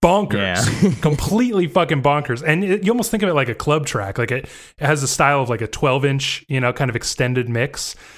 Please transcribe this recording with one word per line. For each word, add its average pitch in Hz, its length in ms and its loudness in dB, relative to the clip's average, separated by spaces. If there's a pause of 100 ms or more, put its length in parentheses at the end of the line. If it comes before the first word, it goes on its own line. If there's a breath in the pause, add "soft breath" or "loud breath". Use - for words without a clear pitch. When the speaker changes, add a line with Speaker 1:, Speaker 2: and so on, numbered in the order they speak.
Speaker 1:
bonkers. 110 800 2
Speaker 2:
Yeah. 185 120 4
<laughs> 110 80 -8
Speaker 1:
Completely 190 640 2
fucking 160 360 2
bonkers. 143 440 0
And 160 180 2
it, 190 200 0
you 196 60 2
almost 240 200 0
think 214 120 -2
of 202 60 0
it 170 60 0
like 131 160 0
a 113 40 -2
club 147 320 0
track. 101 300 -4
Like, 117 140 -2
it, 127 140 -4 (340 loud breath)
it 143 80 -4
has 147 160 2
the 131 60 -2
style 143 340 2
of, 120 80 -2
like, 117 100 -2
a 113 60 -4
twelve 135 380 0
inch, 135 440 -2
you 131 120 -2
know, 123 120 0
kind 131 160 -2
of 117 80 -2
extended 123 540 -2
mix. - 440 -4 (240 loud breath)